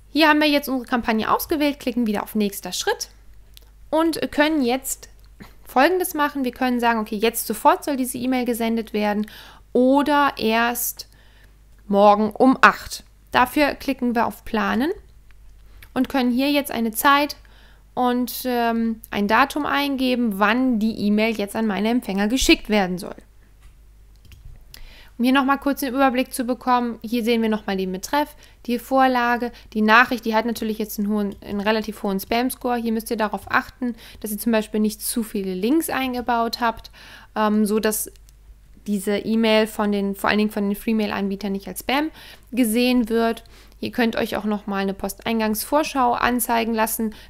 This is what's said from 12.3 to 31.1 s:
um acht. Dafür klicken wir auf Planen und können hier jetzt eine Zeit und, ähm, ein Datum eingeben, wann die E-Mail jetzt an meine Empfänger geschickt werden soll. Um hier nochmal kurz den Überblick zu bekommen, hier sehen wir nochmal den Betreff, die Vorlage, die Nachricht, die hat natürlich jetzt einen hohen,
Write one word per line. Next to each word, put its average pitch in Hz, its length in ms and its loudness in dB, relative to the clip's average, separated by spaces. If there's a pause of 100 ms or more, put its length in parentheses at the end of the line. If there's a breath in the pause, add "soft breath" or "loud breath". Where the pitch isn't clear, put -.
um 262 300 4
acht. - 420 4 (300)
Dafür 262 420 2
klicken 247 400 -4
wir 233 120 0
auf - 180 -10
Planen 214 480 -2 (1000 soft breath)
und 254 160 0
können 247 220 0
hier 269 200 0
jetzt 285 200 0
eine 226 220 -2
Zeit 285 440 2 (580 soft breath)
und, 247 500 -2
ähm, 233 560 -2 (100)
ein 208 160 -2
Datum 269 400 2
eingeben, 254 720 0
wann 233 400 2
die 220 220 0
E-Mail 214 340 2
jetzt 202 220 -4
an 226 100 0
meine 208 220 0
Empfänger 214 400 0
geschickt - 400 2
werden 185 300 0
soll. - 180 -12 (2000 loud breath)
Um 240 60 0
hier 262 80 4
nochmal 277 240 4
kurz 277 240 -2
den 254 140 -4
Überblick 254 400 2
zu 254 100 -4
bekommen, 240 580 0
hier 226 220 -2
sehen 226 160 2
wir 226 80 2
nochmal 214 300 -2
den 185 120 -4
Betreff, 285 460 -4 (300 soft breath)
die 240 120 -2
Vorlage, 240 720 2 (220 loud breath)
die 220 80 -2
Nachricht, 226 460 4
die 220 80 0
hat 220 100 2
natürlich 220 320 -4
jetzt 214 220 -6
einen 208 100 -2
hohen, 208 340 -2